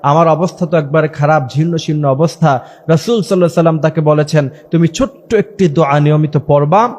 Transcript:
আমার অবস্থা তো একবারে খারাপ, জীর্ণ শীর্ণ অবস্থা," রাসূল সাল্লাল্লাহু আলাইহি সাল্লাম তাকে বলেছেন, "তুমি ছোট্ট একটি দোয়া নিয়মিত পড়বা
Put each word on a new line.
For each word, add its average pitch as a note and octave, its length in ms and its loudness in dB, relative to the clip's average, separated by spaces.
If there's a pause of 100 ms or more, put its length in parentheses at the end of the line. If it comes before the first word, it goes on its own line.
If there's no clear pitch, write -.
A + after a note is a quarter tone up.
আমার D#3 260 2
অবস্থা E3+ 380 -2
তো F3 100 -2
একবারে D3+ 320 0
খারাপ, D3 340 0 (120)
জীর্ণ E3 220 -2
শীর্ণ D3+ 280 -4
অবস্থা," D3 420 0 (420)
রাসূল D#3+ 100 2
সাল্লাল্লাহু A3 360 -2
আলাইহি F3 200 0
সাল্লাম E3 240 2
তাকে D#3 220 -2
বলেছেন, D3+ 480 0 (220)
"তুমি E3 180 2
ছোট্ট - 460 -4
একটি G3 340 0
দোয়া D3 320 0
নিয়মিত D3+ 360 0 (100)
পড়বা D3+ 520 2